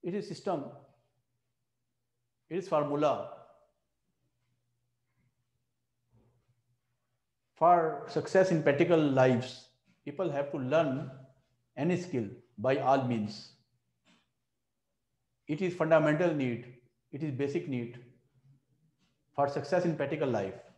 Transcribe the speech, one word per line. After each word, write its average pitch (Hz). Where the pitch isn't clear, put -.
It 180
is 196
system. 160
It 165
is 180
formula. 147
For 165
success 185
in 160
practical 160
lives, 131
people 165
have 143
to 160
learn 139
any 175
skill 131
by 127
all 131
means. 110
It 156
is 180
fundamental 160
need. 127
It 143
is 156
basic 139
need 120
for 143
success 180
in 165
practical 151
life. 101